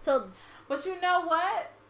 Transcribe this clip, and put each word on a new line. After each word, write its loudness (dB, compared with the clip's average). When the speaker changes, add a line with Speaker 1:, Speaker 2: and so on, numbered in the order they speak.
Speaker 1:
So 0
Speaker 2:
But -6
you -6
know 2
what? 0